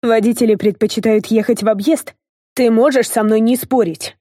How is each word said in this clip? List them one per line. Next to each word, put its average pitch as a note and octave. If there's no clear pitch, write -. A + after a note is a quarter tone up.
Водители A3+
предпочитают G#3+
ехать A3
в G#3
объезд». A3
«Ты A#3+
можешь B3
со A3
мной G#3+
не A#3
спорить», — G#3+